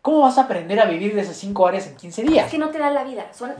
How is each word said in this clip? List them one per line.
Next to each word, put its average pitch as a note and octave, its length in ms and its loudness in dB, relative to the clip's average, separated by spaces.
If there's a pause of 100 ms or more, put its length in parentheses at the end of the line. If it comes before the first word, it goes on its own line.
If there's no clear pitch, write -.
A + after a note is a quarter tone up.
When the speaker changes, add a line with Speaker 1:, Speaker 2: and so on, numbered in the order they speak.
Speaker 1:
¿Cómo D4+ 180 2
vas B3+ 160 4
a C4 60 6
aprender F3 380 -2
a G#3+ 40 8
vivir F3+ 300 0
de G3 80 0
esas F3 160 -8
cinco G3 280 2
áreas F#3+ 200 -2
en - 100 -18
quince F3+ 280 -10
días? C#4+ 200 4
Speaker 2:
Es - 80 -8
que D#4+ 60 -4
no D#4 100 -2
te D#4 100 -8
da C#4+ 120 0
la C#4+ 140 -2
vida. A#3 280 -12
Son, B3+ 280 -12